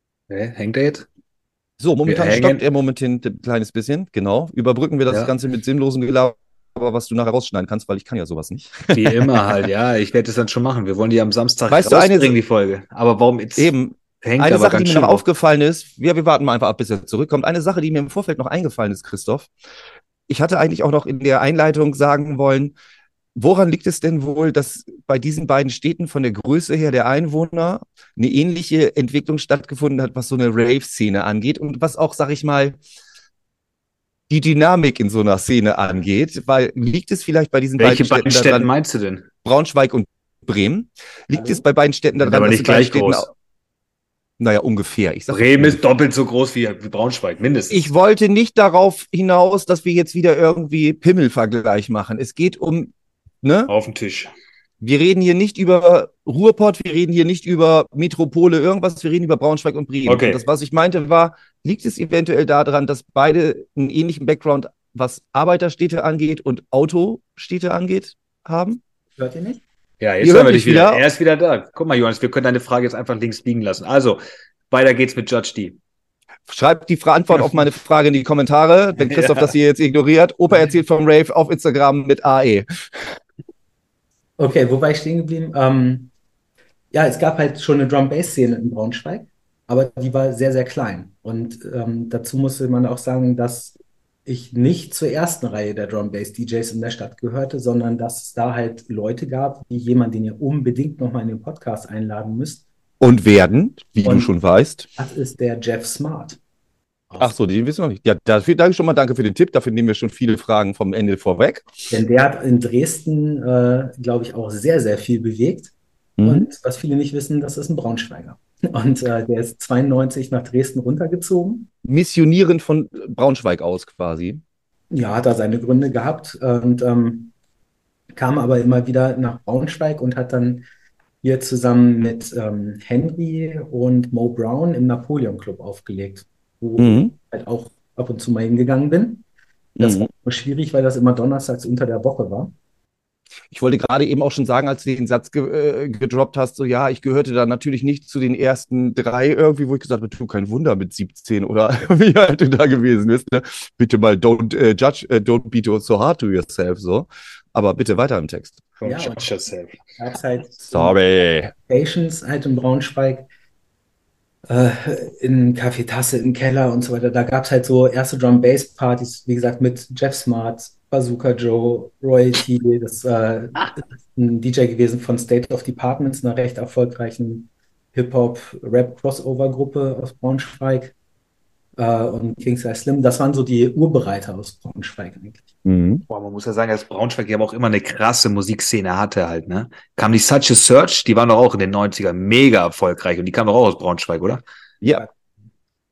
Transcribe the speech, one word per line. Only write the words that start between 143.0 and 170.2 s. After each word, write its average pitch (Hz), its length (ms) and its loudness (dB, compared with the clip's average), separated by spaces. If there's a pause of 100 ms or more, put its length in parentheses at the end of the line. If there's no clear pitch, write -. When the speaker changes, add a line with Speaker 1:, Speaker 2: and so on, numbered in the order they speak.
Speaker 2:
Ich - 140 -18
wollte 127 160 2
gerade 131 260 0
eben 143 160 -2
auch 139 100 0
schon 135 140 -4
sagen, 131 220 0
als 139 160 -6
du 135 120 -4
den 123 120 -6
Satz 120 240 -4
ge-, 143 540 -4
äh, 143 40 -8
gedroppt 123 480 -2
hast, 131 200 -4
so, 139 60 -6
ja, 127 280 0
ich 127 100 -8
gehörte 131 320 -2
da 120 140 2
natürlich 123 340 -4
nicht 143 260 -4
zu - 120 -8
den 127 160 0
ersten 127 580 -2
drei 123 360 -2
irgendwie, 147 380 2
wo 131 60 -2
ich 139 80 -4
gesagt 120 220 -6
habe, 107 120 -10
du, 120 120 -10
kein 101 220 -4
Wunder 131 260 0
mit 95 180 -6
siebzehn 101 500 -6
oder 107 260 2
<laughs> 123 200 -2
wie 185 260 6
alt 180 260 4
du 131 80 4
da 139 180 4
gewesen 120 400 2
bist, 120 240 0
ne? 123 100 0 (360)
Bitte 117 200 2
mal 107 160 6
don't, 113 420 2
äh, 110 220 4
judge, 139 320 0
äh, 127 60 2
don't 113 340 0
be 113 140 -2
too, 107 160 -2
so 104 200 0
hard 107 200 0
to 110 80 -4
yourself, 90 500 -4
so. 101 300 -4 (440)
Aber 101 220 0
bitte 107 240 -2
weiter 123 220 0
im 76 80 -8
Text. - 320 -14 (200)
Speaker 1:
Don't 107 120 -8
Speaker 3:
Ja, 143 80 -8
Speaker 1:
judge 139 120 -10
Speaker 3:
und - 180 -10
Speaker 1:
yourself. 90 400 -12 (280)
Speaker 3:
gab's 123 260 -12
halt 127 300 -6
Speaker 2:
Sorry. 92 960 2 (160)
Speaker 3:
Stations 160 640 -2
halt 139 180 -6
in 131 100 -2
Braunschweig, 131 680 -2 (1200)
äh, 123 200 4 (520)
in 127 340 2
Café 123 320 -6
Tasse, 123 320 -4
im 123 140 0
Keller 131 380 0
und 123 120 -2
so 123 100 -6
weiter. 120 160 -2
Da 123 140 -2
gab's 131 260 -4
halt 127 160 0
so 127 220 4
erste 131 320 -2
Drum-Bass-Partys, 123 1040 0
wie 123 100 -2
gesagt, 120 260 -2
mit 123 340 -2
Jeff 139 180 -2
Smart, 113 500 -6 (260)